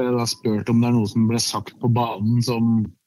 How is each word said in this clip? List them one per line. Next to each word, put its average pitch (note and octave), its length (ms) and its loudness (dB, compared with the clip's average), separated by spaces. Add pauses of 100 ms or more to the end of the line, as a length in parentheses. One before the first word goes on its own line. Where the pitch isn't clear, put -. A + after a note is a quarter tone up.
jeg B2 100 0
da A#2+ 120 0
spurt G#2+ 440 -4
om A#2 120 4
det A#2+ 60 2
er A#2+ 120 2
noe G#2+ 80 0
som A2+ 200 0
ble A#2 120 0
sagt - 400 -6
på B2 120 0
banen A2+ 520 0
som A#2 420 0 (220)